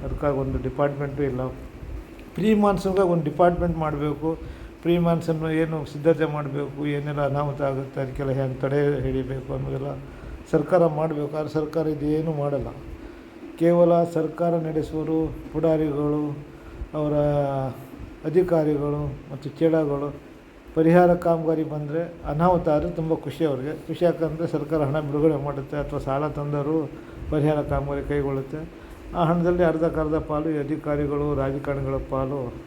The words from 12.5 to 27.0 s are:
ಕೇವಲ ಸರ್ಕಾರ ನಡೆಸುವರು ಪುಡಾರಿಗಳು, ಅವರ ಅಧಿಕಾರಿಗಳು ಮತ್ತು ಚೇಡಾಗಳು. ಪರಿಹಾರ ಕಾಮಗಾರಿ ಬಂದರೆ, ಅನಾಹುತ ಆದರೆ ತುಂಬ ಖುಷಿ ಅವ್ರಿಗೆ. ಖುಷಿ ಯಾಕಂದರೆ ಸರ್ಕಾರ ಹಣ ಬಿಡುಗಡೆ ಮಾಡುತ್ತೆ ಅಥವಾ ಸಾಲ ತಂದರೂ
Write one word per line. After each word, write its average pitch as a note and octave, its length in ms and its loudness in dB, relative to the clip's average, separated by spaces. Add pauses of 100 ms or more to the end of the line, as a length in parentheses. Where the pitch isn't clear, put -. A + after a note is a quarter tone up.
ಕೇವಲ E3+ 460 6
ಸರ್ಕಾರ E3 480 0 (160)
ನಡೆಸುವರು D#3 500 -2 (340)
ಪುಡಾರಿಗಳು, D3+ 680 2 (760)
ಅವರ D3+ 160 0 (1120)
ಅಧಿಕಾರಿಗಳು D3+ 720 2 (280)
ಮತ್ತು C#3+ 180 -10 (100)
ಚೇಡಾಗಳು. D3+ 500 2 (680)
ಪರಿಹಾರ F3 400 8
ಕಾಮಗಾರಿ E3 500 2 (100)
ಬಂದರೆ, D3+ 280 -4 (280)
ಅನಾಹುತ E3+ 380 4
ಆದರೆ D3+ 220 2
ತುಂಬ D#3+ 240 0
ಖುಷಿ D3+ 300 -2
ಅವ್ರಿಗೆ. C#3 280 0 (140)
ಖುಷಿ D#3+ 180 -2
ಯಾಕಂದರೆ E3 420 0
ಸರ್ಕಾರ D3+ 360 0
ಹಣ C#3+ 180 0
ಬಿಡುಗಡೆ D3 440 2
ಮಾಡುತ್ತೆ C#3 320 -6
ಅಥವಾ C#3+ 220 -4
ಸಾಲ C#3 300 -2
ತಂದರೂ D3 600 -2 (400)